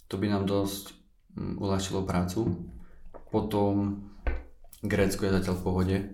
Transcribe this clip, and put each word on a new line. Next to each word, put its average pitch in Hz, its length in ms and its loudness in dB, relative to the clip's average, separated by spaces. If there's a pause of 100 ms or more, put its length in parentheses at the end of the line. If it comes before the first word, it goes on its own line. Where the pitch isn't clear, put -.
To 98 100 -4
by 104 100 2
nám 101 180 2
dosť, 98 520 -2 (360)
mm, 92 280 -6
uľahčilo 98 420 0
prácu. 90 640 0 (640)
Potom 101 720 2 (800)
Grécko 98 420 2
je 98 100 4
zatiaľ 92 220 2
v 90 80 -6
pohode. 92 340 2 (160)